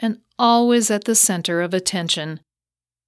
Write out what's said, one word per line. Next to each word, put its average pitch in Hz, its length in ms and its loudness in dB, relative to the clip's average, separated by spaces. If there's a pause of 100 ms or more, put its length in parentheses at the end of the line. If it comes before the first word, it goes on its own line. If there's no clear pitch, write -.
and 226 180 -4 (180)
always 233 540 4
at 208 140 -2
the 226 100 0
center 175 460 0
of 175 120 -4
attention. 165 680 -4 (680)